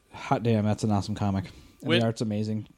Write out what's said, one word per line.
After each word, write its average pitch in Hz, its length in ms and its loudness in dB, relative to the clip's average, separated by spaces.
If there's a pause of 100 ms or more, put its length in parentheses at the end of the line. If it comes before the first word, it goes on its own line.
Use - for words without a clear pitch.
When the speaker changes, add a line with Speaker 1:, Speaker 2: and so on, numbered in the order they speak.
(120)
Speaker 1:
hot - 300 -2
damn, 110 240 4
that's 107 180 0
an 107 60 2
awesome 101 240 0
comic. 95 320 0 (340)
And 123 80 -6
Speaker 2:
Which, 165 120 4
Speaker 1:
the 117 60 2
art's 113 140 -2
amazing. 107 580 -4